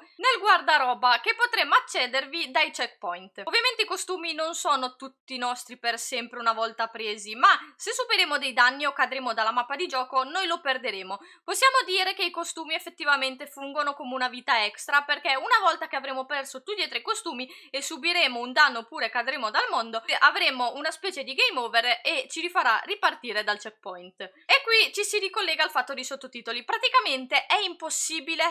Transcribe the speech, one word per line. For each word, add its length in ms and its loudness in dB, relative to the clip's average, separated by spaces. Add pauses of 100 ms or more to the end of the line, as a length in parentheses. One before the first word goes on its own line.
(160)
nel 240 0
guardaroba, 800 4
che 140 0
potremo 400 2
accedervi 760 0
dai 180 2
checkpoint. 760 -8
Ovviamente 380 2
i 40 -2
costumi 460 -6
non 220 -4
sono 400 0
tutti 440 -14
nostri 380 -6
per 220 -2
sempre 400 -8
una 140 2
volta 340 -2
presi, 480 -8
ma 140 6 (280)
se 160 -6
subiremo 460 2
dei 140 -4
danni 340 4
o 60 2
cadremo 420 -2
dalla 160 2
mappa 240 -2
di 140 -4
gioco, 340 0
noi 240 -2
lo 140 -2
perderemo. 580 -4 (240)
Possiamo 420 4
dire 300 0
che 100 -2
i 60 -2
costumi 440 -6
effettivamente 760 -2
fungono 460 -4
come 200 -8
una 140 0
vita 360 0
extra, 380 2
perché 320 0
una 260 4
volta 280 2
che 80 -6
avremo 300 -4
perso 360 -6
tutti 180 -4
e 60 0
tre 120 -6
i 40 -6
costumi 500 -6 (180)
e 120 -6
subiremo 560 0
un 140 -6
danno 280 4
oppure 300 -4
cadremo 400 -2
dal 180 2
mondo, 320 -2 (200)
avremo 540 4
una 180 -4
specie 320 -8
di 100 -10
game 240 2
over 460 2
e 260 -2
ci 100 -8
rifarà 440 2
ripartire 580 -2
dal 160 -2
checkpoint. 640 -14
E 420 2
qui 300 4
ci 100 -4
si 160 -2
ricollega 460 0
al 60 0
fatto 240 -2
dei 100 -8
sottotitoli. 600 -10
Praticamente 840 0
è 180 4
impossibile 880 -4